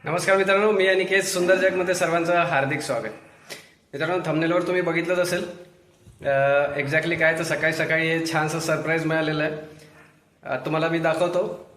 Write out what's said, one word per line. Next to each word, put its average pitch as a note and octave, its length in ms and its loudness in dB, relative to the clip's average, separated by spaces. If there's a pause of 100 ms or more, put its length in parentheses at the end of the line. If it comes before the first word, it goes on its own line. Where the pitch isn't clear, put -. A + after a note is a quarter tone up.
नमस्कार F3+ 280 2
मित्रांनो, G3 340 4
मी F#3+ 160 4
अनिकेत. F#3 340 2
सुंदर F3+ 340 2
जगमध्ये F#3 400 2
सर्वांचं E3+ 460 2
हार्दिक C#3+ 400 0
स्वागत. A2+ 300 -4 (800)
मित्रांनो, D#3+ 320 -2
थंबनेलवर E3 360 2
तुम्ही F3+ 200 0
बघितलंच E3+ 360 0
असेल, F3 260 0 (840)
अ, C#3 500 2
exactly D#3+ 420 -2
काय, D#3+ 180 4
तर E3 60 -4
सकाळी D#3 300 0
सकाळी D#3+ 340 0
हे E3 180 0
छानसं D#3 340 -2
सरप्राईज D#3+ 460 -2
मिळालेलं D#3 380 0
आहे. D#3 80 -2 (920)
अ, C3 120 -4
तुम्हाला D#3+ 340 -2
मी E3 100 0
दाखवतो - 760 -2